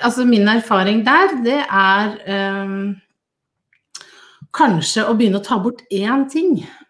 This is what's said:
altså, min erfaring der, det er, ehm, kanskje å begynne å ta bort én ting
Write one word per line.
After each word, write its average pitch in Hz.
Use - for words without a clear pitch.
altså, 240
min 214
erfaring 214
der, 302
det 247
er, 196
ehm, 196
kanskje 214
å 233
begynne 202
å 196
ta 233
bort 233
én 233
ting 330